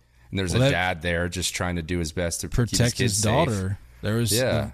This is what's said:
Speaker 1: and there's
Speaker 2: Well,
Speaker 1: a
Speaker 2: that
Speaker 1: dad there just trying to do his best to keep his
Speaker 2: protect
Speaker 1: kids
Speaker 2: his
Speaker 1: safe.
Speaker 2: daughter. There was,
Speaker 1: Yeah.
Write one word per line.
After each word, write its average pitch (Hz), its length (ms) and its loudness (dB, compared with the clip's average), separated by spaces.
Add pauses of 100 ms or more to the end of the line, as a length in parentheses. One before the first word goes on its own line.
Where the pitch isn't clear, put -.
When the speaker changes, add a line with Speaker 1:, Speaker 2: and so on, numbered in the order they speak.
(320)
Speaker 1:
and 98 80 -4
there's 90 140 0
Speaker 2:
Well, 120 100 4
Speaker 1:
a - 20 4
Speaker 2:
that 139 60 4
Speaker 1:
dad 90 320 0
there 87 260 0
just 87 260 -4
trying 90 220 -2
to 85 60 -2
do 87 160 -2
his 80 120 -2
best 85 300 -2
to 92 80 -8
keep - 80 0
his 117 140 2
Speaker 2:
protect 120 260 2
Speaker 1:
kids 117 160 0
Speaker 2:
his 104 80 0
Speaker 1:
safe. 107 100 2
Speaker 2:
daughter. 104 460 0 (240)
There 107 140 0
was, 117 180 0
Speaker 1:
Yeah. 98 400 2